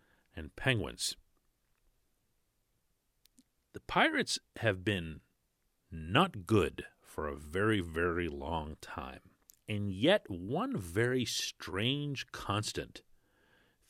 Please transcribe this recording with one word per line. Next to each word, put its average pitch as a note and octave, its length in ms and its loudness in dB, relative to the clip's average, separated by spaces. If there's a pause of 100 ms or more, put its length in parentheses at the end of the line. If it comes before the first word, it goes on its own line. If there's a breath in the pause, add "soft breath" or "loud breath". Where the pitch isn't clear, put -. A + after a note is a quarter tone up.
(360)
and D#2 200 -10
Penguins. G2 600 -2 (2500)
The - 80 -14
Pirates C#4+ 580 2 (160)
have G2 280 0
been F2 360 -2 (720)
not F#2 560 2
good F#2+ 380 4 (140)
for - 280 -6
a C#2+ 80 -4
very, F#2+ 460 2
very E2+ 460 0
long D2+ 540 -2
time. C2+ 380 -10 (500)
And G2+ 220 -2
yet C3+ 360 4
one C3 480 -4
very A#2+ 480 0
strange C3 1080 -2
constant - 720 -4 (880)